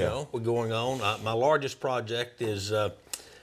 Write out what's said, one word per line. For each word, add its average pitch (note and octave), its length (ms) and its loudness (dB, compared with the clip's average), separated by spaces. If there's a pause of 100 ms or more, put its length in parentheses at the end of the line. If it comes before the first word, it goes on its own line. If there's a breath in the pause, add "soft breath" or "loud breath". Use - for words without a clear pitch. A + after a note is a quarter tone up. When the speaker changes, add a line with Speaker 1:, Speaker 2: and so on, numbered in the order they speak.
Speaker 1:
Yeah. - 60 2
Speaker 2:
know, C#3 240 -4
we're B2 80 -4
going A#2 320 0
on. B2 280 0
Uh, G#2 220 2
my A2 100 -2
largest C#3 480 2
project A#2+ 600 -2
is, G#2 320 -2
uh, G#2 160 2 (540 loud breath)